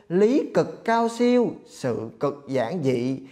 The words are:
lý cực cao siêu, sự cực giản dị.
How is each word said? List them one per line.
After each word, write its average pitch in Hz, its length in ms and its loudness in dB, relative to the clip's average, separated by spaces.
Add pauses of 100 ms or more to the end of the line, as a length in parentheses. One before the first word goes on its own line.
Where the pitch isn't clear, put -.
lý 214 440 2
cực - 320 -2
cao 226 240 2
siêu, 240 380 2 (200)
sự 113 420 -6 (100)
cực - 280 -4
giản 135 360 -2
dị. 131 360 0 (120)